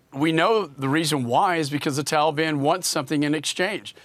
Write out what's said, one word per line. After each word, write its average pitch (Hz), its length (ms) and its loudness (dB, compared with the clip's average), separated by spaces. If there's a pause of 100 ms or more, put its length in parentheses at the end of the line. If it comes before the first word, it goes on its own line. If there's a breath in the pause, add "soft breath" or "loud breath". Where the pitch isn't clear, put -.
(120)
we 147 200 0
know 196 340 2
the 135 240 -6
reason 147 360 0
why 170 320 2
is 156 120 -2
because 147 260 -2
the 147 80 -2
Taliban 156 540 0
wants 160 300 0
something 147 340 -2
in 147 140 0
exchange. 156 580 -4 (120 soft breath)